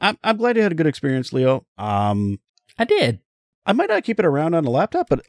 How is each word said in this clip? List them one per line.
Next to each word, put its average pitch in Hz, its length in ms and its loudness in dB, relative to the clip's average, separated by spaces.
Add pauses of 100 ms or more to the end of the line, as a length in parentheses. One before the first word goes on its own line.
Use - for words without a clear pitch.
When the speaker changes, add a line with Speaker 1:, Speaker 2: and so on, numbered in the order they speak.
Speaker 1:
I'm, 208 220 0
I'm 214 140 0
glad 233 200 0
you 226 60 2
had 196 100 2
a 160 40 -4
good 156 100 2
experience, 131 460 -2
Leo. 131 340 0 (120)
Um, 101 600 -2 (400)
Speaker 2:
I 233 60 0
did. 247 340 0 (460)
Speaker 1:
I - 80 0
might 330 160 0
not 415 140 0
keep 226 160 -4
it 185 80 2
around 156 280 0
on 160 120 0
a 120 40 -2
laptop, 196 380 -2
but, - 200 0